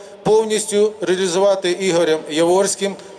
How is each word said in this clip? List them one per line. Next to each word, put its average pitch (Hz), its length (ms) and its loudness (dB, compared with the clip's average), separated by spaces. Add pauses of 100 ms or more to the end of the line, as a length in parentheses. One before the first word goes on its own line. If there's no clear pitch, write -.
(240)
повністю 214 760 2
реалізувати 190 720 0
Ігорем 170 480 0 (100)
Яворським 185 680 0 (240)